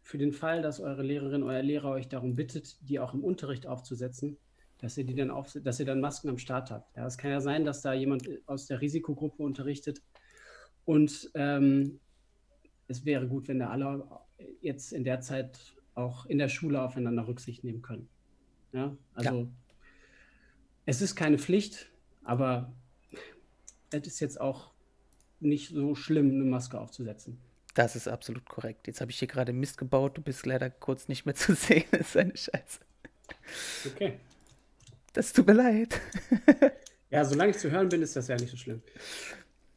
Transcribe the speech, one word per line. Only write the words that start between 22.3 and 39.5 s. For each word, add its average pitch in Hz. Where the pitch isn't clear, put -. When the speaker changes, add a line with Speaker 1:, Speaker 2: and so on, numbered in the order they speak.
Speaker 1:
es 147
ist -
jetzt 147
auch -
nicht 147
so 143
schlimm, 147
eine 135
Maske 127
aufzusetzen. 113
Speaker 2:
Das 117
ist -
absolut 117
korrekt. -
Jetzt -
habe 120
ich -
hier 127
gerade 123
Mist 131
gebaut. 135
Du 156
bist 127
leider 127
kurz -
nicht -
mehr 143
zu -
<laughs> -
sehen. 165
Das -
ist -
eine 185
Scheiße. -
Speaker 1:
Okay. 175
Speaker 2:
Das -
tut -
mir 202
leid. 226
<laughs> -
Speaker 1:
Ja, 147
solange 151
ich 196
zu 151
hören 185
bin, 175
ist 151
das 127
ja 127
nicht 123
so -
schlimm. 113